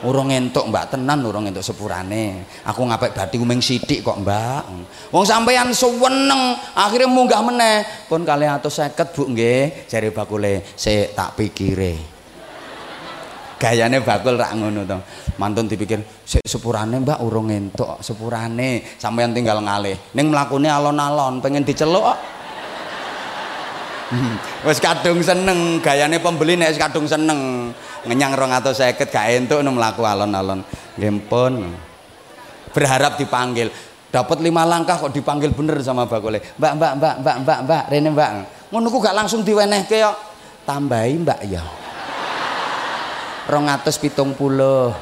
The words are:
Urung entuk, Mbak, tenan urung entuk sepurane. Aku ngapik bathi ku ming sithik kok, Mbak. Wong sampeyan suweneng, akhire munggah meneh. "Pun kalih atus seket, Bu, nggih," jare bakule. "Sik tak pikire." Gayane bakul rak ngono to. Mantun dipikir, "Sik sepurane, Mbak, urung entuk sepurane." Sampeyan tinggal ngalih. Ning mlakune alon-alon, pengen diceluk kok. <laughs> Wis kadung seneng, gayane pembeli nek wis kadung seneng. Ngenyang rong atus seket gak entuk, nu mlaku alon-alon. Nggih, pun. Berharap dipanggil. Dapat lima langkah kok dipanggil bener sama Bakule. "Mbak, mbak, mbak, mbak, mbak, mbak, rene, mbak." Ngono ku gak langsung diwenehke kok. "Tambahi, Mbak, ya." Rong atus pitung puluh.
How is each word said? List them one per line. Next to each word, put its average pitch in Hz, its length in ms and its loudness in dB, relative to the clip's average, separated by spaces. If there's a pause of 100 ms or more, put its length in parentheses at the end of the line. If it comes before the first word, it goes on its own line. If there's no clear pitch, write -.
Urung 135 320 2
entuk, 127 320 0
Mbak, 98 240 -2
tenan 135 320 0
urung 107 240 -4
entuk 95 160 -6
sepurane. 95 800 -6 (240)
Aku 113 160 -2
ngapik 117 320 0
bathi 98 240 -4
ku 120 80 0
ming 123 160 2
sithik 123 400 0
kok, - 160 0
Mbak. 110 440 -2 (520)
Wong 180 80 6
sampeyan 240 480 4
suweneng, 254 880 2 (160)
akhire 220 320 4
munggah 247 320 6
meneh. 226 480 4 (240)
"Pun 165 160 0
kalih 147 240 4
atus 143 320 -2
seket, 143 320 -2
Bu, 135 160 0
nggih," 123 560 2
jare 107 240 0
bakule. 104 640 -2
"Sik 104 400 0
tak 95 240 -4
pikire." 95 560 0 (1600)
Gayane 117 480 2
bakul 113 320 2
rak 113 240 0
ngono 104 240 -2
to. 92 160 -4 (400)
Mantun 107 320 0
dipikir, 104 320 -2 (240)
"Sik - 160 2
sepurane, 113 560 -2
Mbak, 131 240 0
urung 110 240 0
entuk 101 560 -4
sepurane." 117 960 -4
Sampeyan 117 320 0
tinggal 110 320 0
ngalih. 101 320 -2 (240)
Ning 151 80 4
mlakune 143 400 2
alon-alon, 147 720 0
pengen 139 240 0
diceluk 165 480 2
kok. - 80 0 (1900)
<laughs> 123 540 -4
Wis 151 120 2
kadung 170 420 2
seneng, 175 600 2
gayane 151 400 2
pembeli 170 360 2
nek 160 160 4
wis 147 80 -4
kadung 156 280 0
seneng. 135 600 0 (320)
Ngenyang 135 320 2
rong 131 160 2
atus 127 320 2
seket 123 260 2
gak 113 220 2
entuk, 127 320 2
nu 139 80 2
mlaku 117 320 0
alon-alon. 98 560 0 (400)
Nggih, 104 260 0
pun. 120 460 0 (1040)
Berharap 139 400 4
dipanggil. 123 560 0 (420)
Dapat 156 320 0
lima 165 220 4
langkah 170 320 2
kok 143 160 -2
dipanggil 147 400 0
bener 147 260 0
sama 123 240 0
Bakule. 110 380 -2 (160)
"Mbak, 147 180 2
mbak, 151 220 2
mbak, 147 240 2
mbak, 139 180 2
mbak, 135 240 2
mbak, 156 240 2
rene, 147 240 4
mbak." 147 160 4 (400)
Ngono 226 240 0
ku 262 80 2
gak 196 160 2
langsung 214 240 0
diwenehke 208 600 4
kok. 208 140 2 (500)
"Tambahi, 135 460 0 (100)
Mbak, 139 160 0 (100)
ya." 87 140 -4 (1800)
Rong 147 240 0
atus 143 300 0
pitung 139 400 -2
puluh. 135 640 2